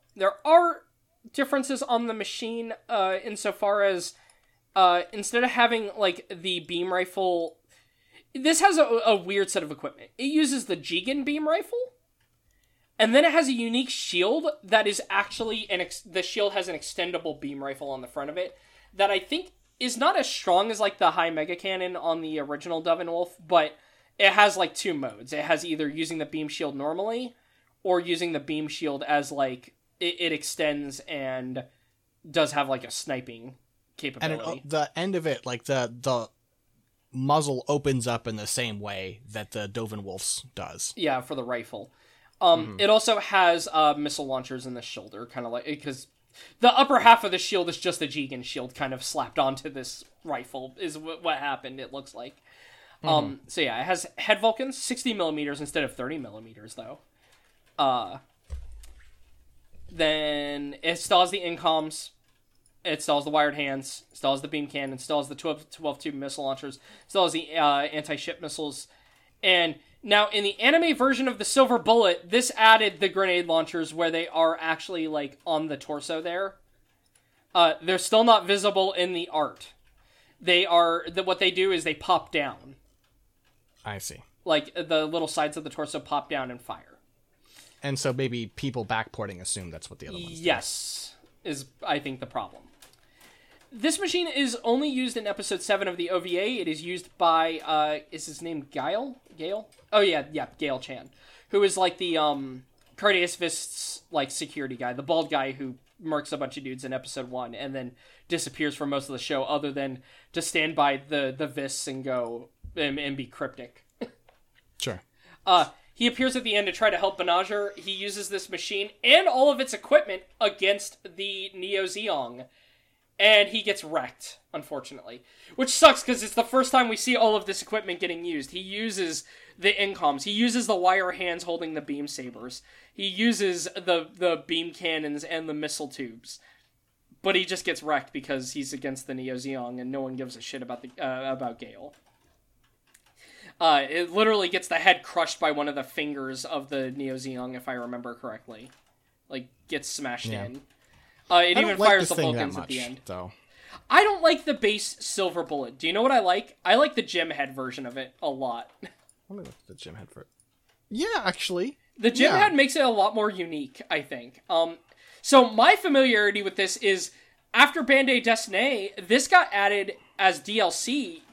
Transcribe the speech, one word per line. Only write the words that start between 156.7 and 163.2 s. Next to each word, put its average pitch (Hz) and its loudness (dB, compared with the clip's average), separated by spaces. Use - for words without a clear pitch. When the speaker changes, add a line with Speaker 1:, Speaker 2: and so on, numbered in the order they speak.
Speaker 1:
like 294 4
the 233 0
Gem 165 -2
Head 135 -6
version 131 -8
of 123 -10
it 127 -10
a 160 -2
lot. 127 -6
<laughs> - -20
Speaker 2:
Let 190 -16
me 190 -16
look - -16
at - -20
the - -20
Gem 80 -18
Head 101 -18
ver-, - -20
yeah, 339 -4
actually. 185 -4
Speaker 1:
The 226 2
Gem 262 6
Speaker 2:
Yeah. 359 4
Speaker 1:
Head 415 6
makes 277 4
it 302 4
a 254 6
lot 208 4
more 214 2